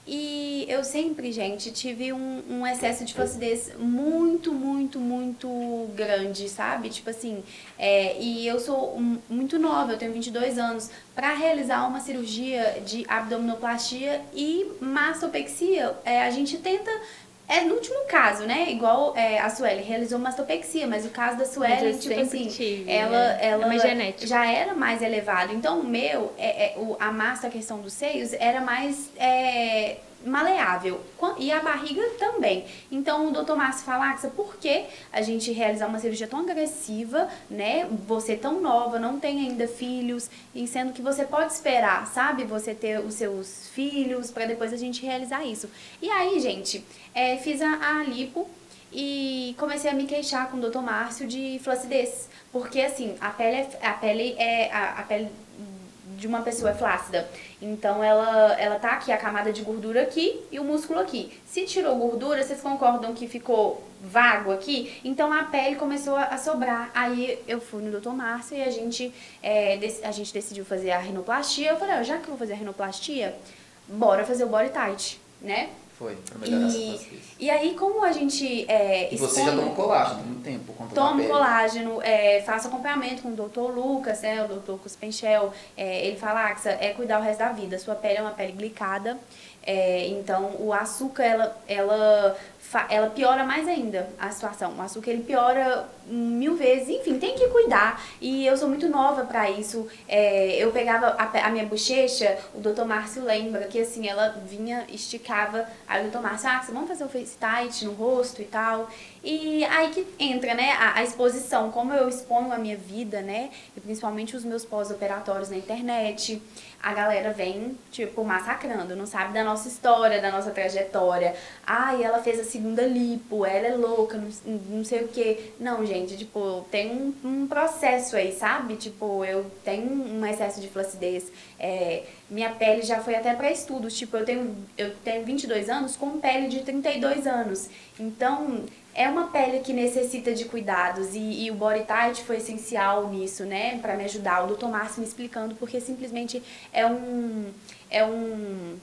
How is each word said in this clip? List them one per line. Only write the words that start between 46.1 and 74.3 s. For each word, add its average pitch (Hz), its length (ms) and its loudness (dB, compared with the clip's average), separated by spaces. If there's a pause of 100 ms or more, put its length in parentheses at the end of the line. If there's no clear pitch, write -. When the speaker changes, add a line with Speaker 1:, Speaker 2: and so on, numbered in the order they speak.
Speaker 1:
gente, 196 460 -2 (280)
é, 254 260 2
fiz 285 220 -2
a, 302 380 2
a 302 60 -2
lipo 262 440 -4 (440)
e 269 680 -4
comecei 294 320 0
a 269 40 0
me 269 100 0
queixar 277 480 -2
com 262 40 -6
o 254 40 -4
doutor 240 240 -2
Márcio 233 420 -4
de 262 380 -6
flacidez. 254 640 -2 (240)
Porque, 254 300 -2
assim, 262 380 -2
a 208 100 -2
pele 233 260 2
é, 269 300 -4
a 208 80 2
pele 226 440 0
é, 233 340 2
a, 208 280 -2
a - 20 -8
pele 214 260 -2 (920)
de 220 60 -6
uma 233 140 -2
pessoa 226 280 0
é 202 40 -2
flácida. 180 540 0 (320)
Então, 214 420 0
ela, 214 560 8
ela 208 200 2
tá 233 140 2
aqui, 262 180 0
a 220 80 4
camada 208 340 0
de 214 100 -4
gordura 220 400 0
aqui 320 380 2 (120)
e 277 80 -6
o 285 40 -2
músculo 302 360 0
aqui. 254 440 -4
Se 370 200 -4
tirou 320 320 2
gordura, 240 480 0
vocês 262 160 -4
concordam 240 520 2
que 233 140 -8
ficou 226 560 2 (180)
vago 202 520 4
aqui? 277 520 -4
Então, 294 280 2
a 311 120 2
pele 277 300 0
começou 277 400 -2
a, 277 120 2
a 262 120 -4
sobrar. 240 560 -2
Aí, 247 540 0
eu 233 120 -2
fui 214 220 -10
no 214 80 -4
doutor 214 240 -6
Márcio 240 420 -6
e 269 60 -2
a 254 80 0
gente, 233 420 -4 (300)
é, 208 360 4
dec-, 214 260 -4
a 214 80 -4
gente 208 200 -8
decidiu 202 320 -8
fazer 190 280 -2
a 180 60 2
rinoplastia. 233 720 0
Eu 320 60 4
falei, 381 200 0
"Ah, 240 80 0
já 294 140 -2
que 330 60 -6
eu - 40 -10
vou 277 100 -8
fazer 220 140 -4
a 202 40 -6
rinoplastia, 208 760 -4 (540)
bora 208 360 6
fazer 247 200 0